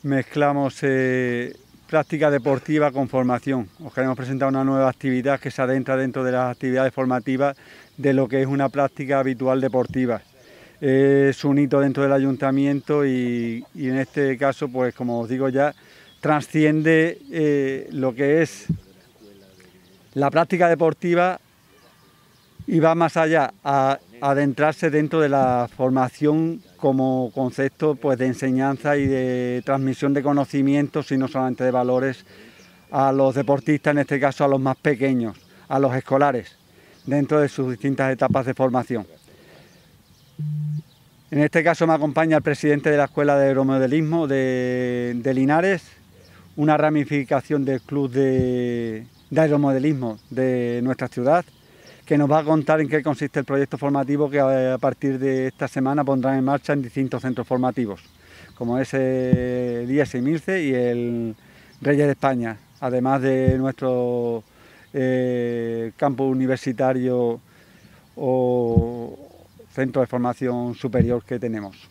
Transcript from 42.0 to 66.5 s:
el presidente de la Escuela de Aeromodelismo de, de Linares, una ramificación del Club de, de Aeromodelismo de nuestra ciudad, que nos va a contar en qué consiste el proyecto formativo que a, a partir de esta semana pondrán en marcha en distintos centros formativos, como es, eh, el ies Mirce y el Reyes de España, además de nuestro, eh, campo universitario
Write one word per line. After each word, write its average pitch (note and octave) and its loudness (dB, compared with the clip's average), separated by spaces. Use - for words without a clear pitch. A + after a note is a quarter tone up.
el C#3+ 0
presidente D3 0
de D3 4
la C#3+ 4
Escuela C#3+ 2
de C#3 4
Aeromodelismo C3+ 2
de, B2+ -2
de B2+ -2
Linares, D#3+ 2
una D3+ 4
ramificación D3 0
del C3 -2
Club C#3+ -4
de, B2 -2
de C#3+ 0
Aeromodelismo C#3 0
de B2 -2
nuestra B2+ -4
ciudad, D3 0
que D3 2
nos C#3+ 2
va D#3 4
a D3+ -6
contar D#3 2
en C#3+ -2
qué D3+ 0
consiste C#3+ -4
el C3+ -4
proyecto C#3 -2
formativo C#3+ -2
que C#3+ -2
a, C3 2
a - -4
partir C3 -2
de C3 -2
esta C3 -6
semana C#3 -2
pondrán C3+ 0
en C3 0
marcha C#3 -2
en C#3+ -2
distintos B2 -4
centros B2 -6
formativos, B2 -2
como A#2+ -4
es, C3 -4
eh, B2+ 0
el A#2+ -6
ies C#3 0
Mirce D#3+ -2
y C3+ 0
el A#2+ -2
Reyes C#3+ 2
de C#3+ 2
España, A#2+ -2
además B2+ 0
de C3 2
nuestro, B2 -2
eh, A#2+ -2
campo C3+ -2
universitario B2+ 0